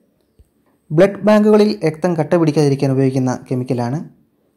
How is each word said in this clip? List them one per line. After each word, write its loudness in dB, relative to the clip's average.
ബ്ലഡ് 2
ബാങ്കുകളിൽ 4
രക്തം -2
കട്ട -4
പിടിക്കാതിരിക്കാൻ 0
ഉപയോഗിക്കുന്ന 0
കെമിക്കലാണ് -6